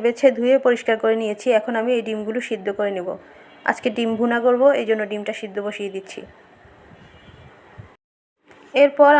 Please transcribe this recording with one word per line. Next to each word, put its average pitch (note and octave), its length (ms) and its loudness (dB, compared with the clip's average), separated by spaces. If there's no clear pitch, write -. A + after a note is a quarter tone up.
বেছে A#3 220 0
ধুয়ে B3 180 4
পরিষ্কার A#3 360 2
করে A3 200 2
নিয়েছি। G#3+ 240 -6
এখন G#3+ 220 -2
আমি A#3 160 -2
এই A3+ 120 -2
ডিমগুলো A3 400 -6
সিদ্ধ G3 180 -6
করে G3+ 180 -2
নেব, F3+ 120 -6
আজকে - 260 -4
ডিম A#3 220 -2
ভুনা A#3 280 0
করব, B3 160 2
এই A#3 100 -6
জন্য G#3+ 200 0
ডিমটা G#3 300 -8
সিদ্ধ G3 160 -12
বসিয়ে G3+ 280 -8
দিচ্ছি। F#3+ 260 -12
এরপর C#4+ 380 6